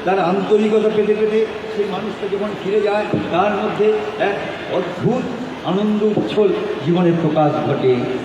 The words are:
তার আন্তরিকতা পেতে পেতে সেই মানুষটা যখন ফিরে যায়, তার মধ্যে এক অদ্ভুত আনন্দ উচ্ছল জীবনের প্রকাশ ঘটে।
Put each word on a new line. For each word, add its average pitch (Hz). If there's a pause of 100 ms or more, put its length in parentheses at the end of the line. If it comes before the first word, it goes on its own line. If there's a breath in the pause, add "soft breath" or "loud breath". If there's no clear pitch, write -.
তার 185
আন্তরিকতা 208
পেতে 208
পেতে 214 (300)
সেই 202
মানুষটা 202
যখন 202 (180)
ফিরে 202
যায়, 208 (280)
তার 196
মধ্যে 208 (280)
এক 196 (400)
অদ্ভুত 180 (440)
আনন্দ 208
উচ্ছল 202 (380)
জীবনের 170 (100)
প্রকাশ 147
ঘটে। 131 (300)